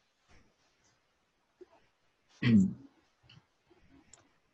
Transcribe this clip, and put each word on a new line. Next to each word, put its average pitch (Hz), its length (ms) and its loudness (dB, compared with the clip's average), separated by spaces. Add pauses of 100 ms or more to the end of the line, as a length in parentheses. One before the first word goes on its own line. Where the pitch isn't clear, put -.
(2500)
<clears throat> 98 400 2 (1700)